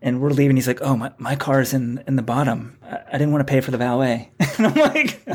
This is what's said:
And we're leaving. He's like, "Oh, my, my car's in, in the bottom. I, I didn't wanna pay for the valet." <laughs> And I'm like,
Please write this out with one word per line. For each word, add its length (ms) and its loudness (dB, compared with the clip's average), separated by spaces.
And 160 -2
we're 100 2
leaving. 260 4
He's 100 0
like, 160 -2
"Oh, 140 2
my, 220 -6
my 180 -4
car's 360 0
in, 360 -2
in 80 2
the 60 0
bottom. 600 -2
I, 240 -12
I 60 -20
didn't 180 0
wanna 140 2
pay 160 2
for 100 -4
the 80 -2
valet." 560 0
<laughs> 240 -2
And 80 4
I'm 80 2
like, 500 0